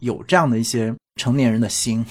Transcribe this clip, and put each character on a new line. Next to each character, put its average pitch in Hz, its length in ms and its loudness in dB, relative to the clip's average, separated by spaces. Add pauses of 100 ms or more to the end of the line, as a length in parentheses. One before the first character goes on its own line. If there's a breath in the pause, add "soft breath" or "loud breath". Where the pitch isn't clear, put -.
有 117 240 -4
这 - 120 0
样 151 140 4
的 113 80 2
一 113 40 0
些 113 320 -2 (240)
成 120 160 0
年 135 160 4
人 110 80 2
的 113 120 2
心， 113 400 -2